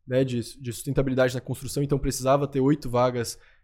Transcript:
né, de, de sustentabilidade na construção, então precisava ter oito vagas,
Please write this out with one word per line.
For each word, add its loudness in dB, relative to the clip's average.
né, 2
de, -2
de -8
sustentabilidade 0
na -4
construção, -6
então 0
precisava 2
ter -2
oito 2
vagas, 0